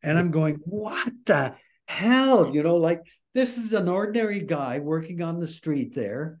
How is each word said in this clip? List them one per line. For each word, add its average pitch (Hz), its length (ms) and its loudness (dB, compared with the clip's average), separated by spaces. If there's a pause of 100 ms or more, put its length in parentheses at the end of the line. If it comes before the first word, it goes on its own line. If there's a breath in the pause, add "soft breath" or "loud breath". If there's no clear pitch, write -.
And 156 160 2
I'm 175 120 2
going, 156 340 0
What 214 480 -6 (140)
the 143 280 2 (320 soft breath)
hell? 233 680 4
You 147 80 2
know, 170 140 4
like, 170 260 2 (320 soft breath)
this 247 240 0
is 220 140 -6
an 185 160 2
ordinary 208 520 0
guy 139 380 -4
working 160 440 -4
on 165 160 -4
the 170 100 -6
street 147 460 -4
there. 131 460 -6